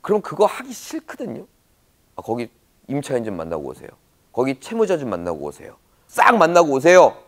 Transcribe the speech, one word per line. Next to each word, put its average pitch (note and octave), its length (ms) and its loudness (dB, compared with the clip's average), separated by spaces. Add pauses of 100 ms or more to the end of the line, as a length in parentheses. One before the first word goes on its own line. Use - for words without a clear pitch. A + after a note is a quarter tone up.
그럼 G#3 200 -2
그거 G3 240 -2
하기 B3+ 280 -6
싫거든요. G3+ 720 -14 (680)
"아, - 60 -14
거기 A#2 280 -8 (380)
임차인 C3+ 360 0
좀 G2+ 140 -6
만나고 D#2+ 260 -6
오세요. C2 260 -14 (440)
거기 C3 260 -2
채무자 G#3+ 380 -2
좀 C3+ 120 -8
만나고 F2 300 -6
오세요." - 380 -14 (300)
싹 - 300 2
만나고 E3+ 340 4
오세요. D3+ 440 6 (120)